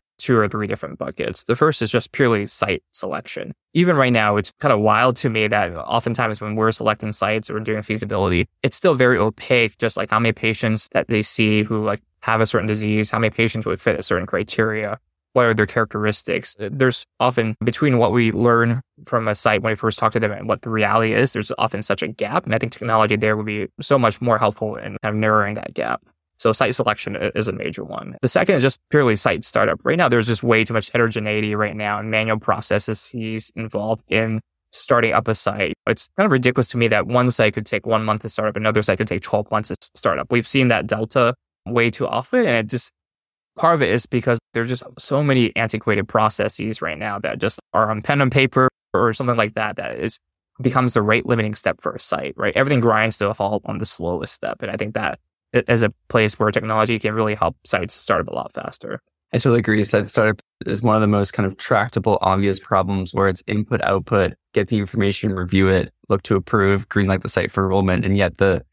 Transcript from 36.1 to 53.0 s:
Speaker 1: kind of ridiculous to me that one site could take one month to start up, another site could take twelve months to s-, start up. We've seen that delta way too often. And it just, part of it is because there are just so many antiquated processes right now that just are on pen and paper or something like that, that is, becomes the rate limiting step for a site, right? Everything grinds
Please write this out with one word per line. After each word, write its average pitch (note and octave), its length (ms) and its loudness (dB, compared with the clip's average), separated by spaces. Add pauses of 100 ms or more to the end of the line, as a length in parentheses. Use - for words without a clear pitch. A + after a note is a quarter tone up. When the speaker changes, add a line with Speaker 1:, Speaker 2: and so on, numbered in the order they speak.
Speaker 1:
kind G3+ 100 2
of F3+ 60 2
ridiculous B2+ 360 2
to - 80 -6
me A#2 120 2
that G#2+ 180 2
one B2 260 2
site G#2+ 220 2
could G#2+ 120 -6
take G#2 200 -4
one A2 180 0
month G#2+ 180 -2
to A2 60 -8
start G#2+ 200 -2
up, G#2 80 -4
another G#2+ 260 0
site G2 160 0
could A2 100 -2
take F#2 140 -4
twelve - 280 -2
months G#2+ 180 -2
to - 120 -8
s-, - 140 -16
start E2 240 -2
up. C#2 120 -6
We've A#2+ 160 2
seen C3 220 2
that G#2 180 2
delta A#2 480 0 (320)
way A#2 240 2
too B2 160 -4
often. C3 400 -2
And A#2+ 100 2
it A2 100 -2
just, A#2+ 260 -6 (640)
part E3 200 4
of C#3 60 2
it F2+ 80 2
is A2+ 140 0
because A#2+ 340 0 (140)
there A#2 120 -2
are - 20 -8
just B2 180 -6 (140)
so C#3+ 240 -2
many C3 340 2
antiquated A2 520 -2
processes G#2+ 720 -2
right D#2 160 -6
now G#2 220 -6
that - 180 -6
just - 200 -4 (140)
are G#2+ 180 2
on G#2+ 120 -4
pen C#3+ 180 0
and C3 100 4
paper C3 380 4 (240)
or A2 220 2
something B2 220 -2
like G#2+ 180 0
that, G#2+ 220 -4
that A#1 220 -8
is, G#2 200 -4 (420)
becomes B2+ 340 2
the A2 80 4
rate A2 220 2
limiting G#2+ 300 0
step - 260 -4
for - 140 -6
a - 60 -10
site, C#2 360 -4
right? - 200 -2
Everything C3+ 240 2
grinds A2 380 2